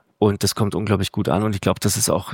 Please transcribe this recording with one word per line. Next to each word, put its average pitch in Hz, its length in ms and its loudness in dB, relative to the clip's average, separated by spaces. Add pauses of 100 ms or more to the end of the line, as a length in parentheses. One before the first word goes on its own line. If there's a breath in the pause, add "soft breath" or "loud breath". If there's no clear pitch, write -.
(160)
und 101 260 2
das 101 120 0
kommt 101 200 0
unglaublich 98 380 0
gut 87 160 -2
an 87 140 2
und 107 120 0
ich 98 60 -6
glaub, - 200 0
das - 180 0
ist - 100 0
auch - 260 -2